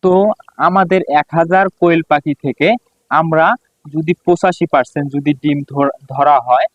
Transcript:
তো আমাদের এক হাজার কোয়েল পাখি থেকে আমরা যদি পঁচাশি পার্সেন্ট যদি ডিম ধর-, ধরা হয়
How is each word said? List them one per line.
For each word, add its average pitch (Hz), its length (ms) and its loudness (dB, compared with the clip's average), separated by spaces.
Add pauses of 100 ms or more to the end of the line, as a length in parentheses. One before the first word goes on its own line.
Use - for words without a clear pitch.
তো 185 280 2 (260)
আমাদের 180 520 0
এক 147 240 0
হাজার 170 360 2
কোয়েল 170 340 0
পাখি 147 320 -2
থেকে 147 420 -2 (320)
আমরা 160 480 0 (320)
যদি 156 260 -4 (100)
পঁচাশি 175 420 0
পার্সেন্ট 143 460 -2
যদি 143 220 -2
ডিম 143 280 -4
ধর-, 139 340 -4 (120)
ধরা 139 320 2
হয় 123 340 0